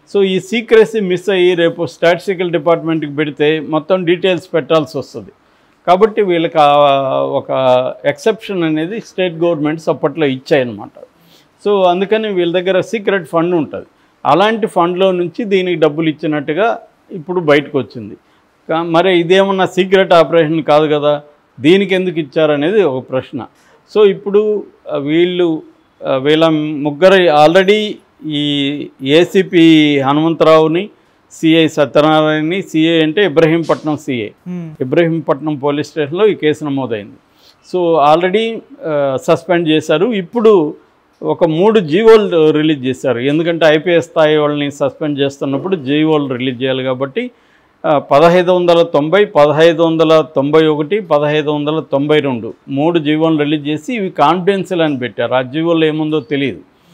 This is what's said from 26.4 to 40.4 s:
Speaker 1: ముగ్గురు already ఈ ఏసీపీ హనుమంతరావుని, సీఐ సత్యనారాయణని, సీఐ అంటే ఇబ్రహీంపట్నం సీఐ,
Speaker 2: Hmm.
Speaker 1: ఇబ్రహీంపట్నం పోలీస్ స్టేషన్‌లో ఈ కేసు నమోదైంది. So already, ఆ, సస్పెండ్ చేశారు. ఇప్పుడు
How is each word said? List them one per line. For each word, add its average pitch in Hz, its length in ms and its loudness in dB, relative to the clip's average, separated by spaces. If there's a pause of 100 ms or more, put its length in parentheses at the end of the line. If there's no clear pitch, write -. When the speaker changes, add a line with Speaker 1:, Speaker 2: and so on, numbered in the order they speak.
Speaker 1:
ముగ్గురు 151 640 0
already 185 800 4 (340)
ఈ 143 640 -4 (140)
ఏసీపీ 160 960 4
హనుమంతరావుని, 160 880 2 (440)
సీఐ 160 340 2
సత్యనారాయణని, 156 960 0
సీఐ 165 400 0
అంటే 156 220 0
ఇబ్రహీంపట్నం 156 720 0
సీఐ, 120 300 -6
Speaker 2:
Hmm. 170 540 -14
Speaker 1:
ఇబ్రహీంపట్నం 156 760 -2
పోలీస్ 143 320 -4
స్టేషన్‌లో 165 380 -2
ఈ 196 80 0
కేసు 151 300 -2
నమోదైంది. 120 480 -6 (640)
So 180 80 -2
already, 175 760 2 (280)
ఆ, 143 300 -2
సస్పెండ్ 170 520 -2
చేశారు. 156 380 0
ఇప్పుడు 202 680 2 (480)